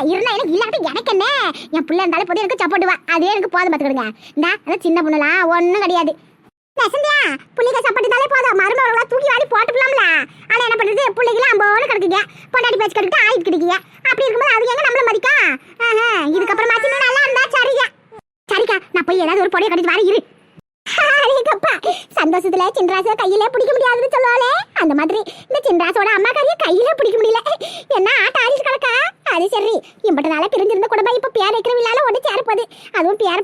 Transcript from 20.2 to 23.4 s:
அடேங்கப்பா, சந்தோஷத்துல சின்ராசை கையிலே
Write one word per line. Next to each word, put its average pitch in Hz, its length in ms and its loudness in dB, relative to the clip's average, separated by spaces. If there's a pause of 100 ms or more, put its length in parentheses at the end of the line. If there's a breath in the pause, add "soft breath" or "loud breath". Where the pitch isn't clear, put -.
அடேங்கப்பா, 554 720 2 (420 loud breath)
சந்தோஷத்துல 359 480 0 (120)
சின்ராசை 370 400 0
கையிலே 415 380 0